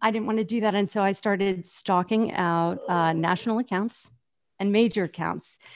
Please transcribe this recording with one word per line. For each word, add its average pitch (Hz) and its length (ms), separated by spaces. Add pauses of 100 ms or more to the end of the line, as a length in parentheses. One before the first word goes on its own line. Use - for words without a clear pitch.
I 220 80
didn't 214 160
wanna 220 180
do 220 160
that. 214 140
And 202 160
so 208 120
I 196 100
started 190 540
stalking 202 680
out, 170 460 (100)
uh, 170 240
national 180 460
accounts 226 520 (480)
and 202 140
major 214 320
accounts. 165 540 (180)